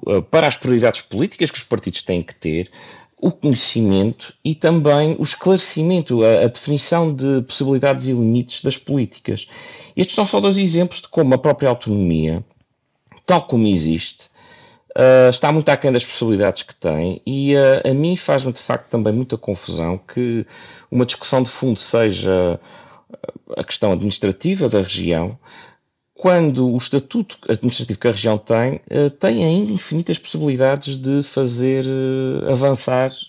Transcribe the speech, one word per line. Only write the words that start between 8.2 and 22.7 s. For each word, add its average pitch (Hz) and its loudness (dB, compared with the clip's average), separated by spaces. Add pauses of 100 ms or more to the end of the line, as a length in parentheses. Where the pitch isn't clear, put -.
das 135 -2
políticas. - -4 (480)
Estes - 0
são 208 2
só 202 0
dois 196 2
exemplos 175 0
de - -20
como 135 2
a 127 4
própria 143 2
autonomia, 87 0 (840)
tal 175 2
como 113 2
existe, 82 -2 (640)
eh, 131 8
está 147 0
muito 151 0
aquém 139 2
das 123 0
possibilidades 101 -2
que - -20
tem 85 -4
e, 139 -2
eh, 135 4
a 135 2
mim 160 0
faz-me 131 -2
de - -14
facto - -6
também 110 0
muita 120 -2
confusão 90 -6
que 117 -4 (440)
uma 123 2
discussão - -2
de 120 -6
fundo 123 -4
seja, 92 0 (520)